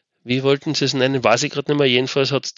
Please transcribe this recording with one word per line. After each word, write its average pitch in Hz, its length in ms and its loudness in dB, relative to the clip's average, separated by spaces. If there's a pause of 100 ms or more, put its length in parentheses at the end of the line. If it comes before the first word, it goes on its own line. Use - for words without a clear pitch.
(240)
wie 127 200 -2
wollten 139 320 0
sie 143 100 -2
es 131 80 -2
nennen, 131 300 0
weiß 117 200 4
ich 147 80 -6
gerade 147 200 -4
nicht 147 80 0
mehr. 143 80 2
Jedenfalls 127 440 0
hat's, 135 260 -4